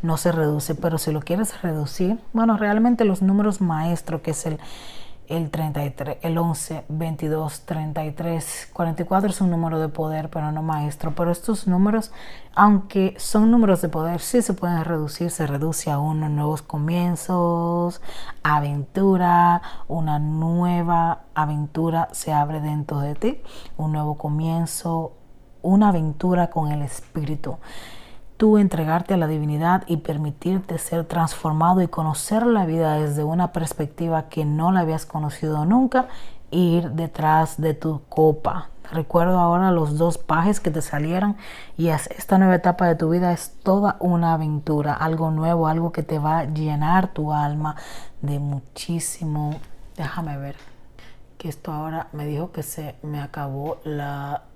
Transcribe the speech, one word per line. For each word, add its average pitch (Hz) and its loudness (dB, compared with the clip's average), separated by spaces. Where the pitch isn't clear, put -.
no 165 0
se 175 0
reduce, 151 0
pero 165 -2
si - -2
lo 151 -2
quieres 190 -4
reducir, 175 -2
bueno, 226 4
realmente 220 4
los 190 2
números 196 4
maestro, 165 -2
que 165 -4
es - -4
el, 156 -4
el 165 -2
treinta 151 -2
y 147 -2
tres, 139 -6
el 165 0
once, 160 -2
veintidós, 156 -4
treinta 156 -4
y 151 -6
tres, 165 -6
cuarenta 165 -2
y 170 -2
cuatro 190 2
es - -2
un 185 4
número 165 0
de 156 0
poder, 156 -4
pero 151 -4
no 156 -4
maestro. 156 -2
Pero 170 2
estos 202 -2
números, 202 2
aunque 196 4
son 214 4
números 214 6
de 170 0
poder, 165 -2
sí 240 2
se 220 0
pueden 175 0
reducir. 160 -2
Se 156 -2
reduce 151 -2
a 147 0
uno, 156 0
nuevos 147 0
comienzos, 170 0
aventura, 175 4
una 156 0
nueva 170 0
aventura 156 -2
se - -6
abre 151 0
dentro 151 -4
de 147 -2
ti, 262 -2
un 156 -2
nuevo 151 -2
comienzo, 165 -2
una 202 6
aventura 175 2
con 151 0
el 147 -2
espíritu. 147 -6
Tú 214 8
entregarte 175 2
a 190 4
la 165 2
divinidad 156 2
y 165 0
permitirte 151 -2
ser 165 -4
transformado 165 2
y 175 2
conocer 170 0
la 226 4
vida 160 2
desde 151 0
una 170 0
perspectiva 160 -2
que 156 -4
no 156 2
la 185 4
habías 160 -2
conocido 156 -4
nunca, 254 4
ir 175 2
detrás 156 2
de 156 2
tu 156 -2
copa. - 2
Recuerdo 175 2
ahora 175 4
los 151 2
dos 170 2
pajes 180 2
que - 0
te 156 -2
salieron 180 -2
y 165 2
es, 156 0
esta - 2
nueva 185 8
etapa 180 2
de 165 6
tu 160 0
vida 175 2
es - -4
toda 196 2
una 170 2
aventura, 151 0
algo 160 0
nuevo, 160 2
algo 165 0
que 156 -4
te 151 -2
va 156 2
a 160 -2
llenar 156 2
tu 151 -4
alma 151 -2
de 143 -2
muchísimo. 151 -4
Déjame 151 -6
ver, 139 -10
que - -10
esto - -10
ahora 160 -6
me 151 -8
dijo 151 -4
que 156 -8
se 151 -10
me 151 -8
acabó 139 -8
la 143 -6